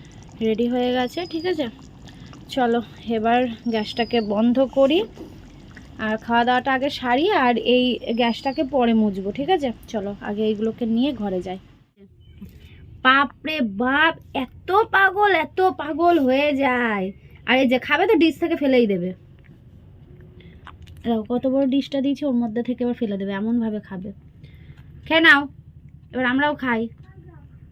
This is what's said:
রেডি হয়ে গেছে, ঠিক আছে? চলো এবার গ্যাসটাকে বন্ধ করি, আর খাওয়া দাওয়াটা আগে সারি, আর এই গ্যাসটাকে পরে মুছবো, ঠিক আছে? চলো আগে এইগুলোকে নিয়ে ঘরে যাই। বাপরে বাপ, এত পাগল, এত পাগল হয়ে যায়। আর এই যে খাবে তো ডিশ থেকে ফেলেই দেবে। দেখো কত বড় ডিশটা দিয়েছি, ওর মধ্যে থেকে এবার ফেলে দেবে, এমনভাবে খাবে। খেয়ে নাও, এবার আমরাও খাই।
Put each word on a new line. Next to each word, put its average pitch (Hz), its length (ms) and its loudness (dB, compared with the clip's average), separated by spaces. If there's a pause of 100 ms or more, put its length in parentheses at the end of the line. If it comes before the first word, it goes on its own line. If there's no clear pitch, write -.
(420)
রেডি 220 260 0
হয়ে 247 260 -2
গেছে, 254 320 -4
ঠিক 330 200 -8
আছে? 302 240 -2 (800)
চলো 240 320 0 (360)
এবার 233 300 2 (200)
গ্যাসটাকে 226 540 -2
বন্ধ 220 380 0
করি, 269 440 2 (960)
আর 220 200 -4
খাওয়া 233 280 2
দাওয়াটা 254 280 2
আগে 262 160 0
সারি, 269 420 0
আর 247 260 2
এই 247 420 2 (160)
গ্যাসটাকে 247 480 -2
পরে 254 300 2
মুছবো, 202 380 0
ঠিক 277 180 -6
আছে? 285 220 0 (160)
চলো 202 340 -6
আগে 214 280 -4
এইগুলোকে 220 360 -4
নিয়ে 240 280 0
ঘরে 202 280 -4
যাই। 185 180 -10 (1400)
বাপরে 277 580 2
বাপ, 262 540 0 (180)
এত - 380 -8
পাগল, 392 640 2
এত 311 260 -2
পাগল 330 580 2
হয়ে 277 360 2
যায়। 240 560 0 (340)
আর 247 120 2
এই 269 100 4
যে 247 120 2
খাবে 294 280 0
তো 440 80 4
ডিশ 320 240 2
থেকে 330 160 0
ফেলেই 262 320 4
দেবে। 185 260 -2 (1900)
দেখো 226 260 -2
কত 247 180 -2
বড় 269 180 2
ডিশটা 269 360 -2
দিয়েছি, 277 240 -2
ওর 262 100 0
মধ্যে 240 280 -2
থেকে 240 200 -4
এবার 240 120 -2
ফেলে 202 220 -4
দেবে, 196 140 -6
এমনভাবে 220 480 -2
খাবে। 196 300 -12 (1000)
খেয়ে 320 140 2
নাও, 294 260 8 (680)
এবার 254 120 -2
আমরাও 285 300 0
খাই। 233 340 -4 (840)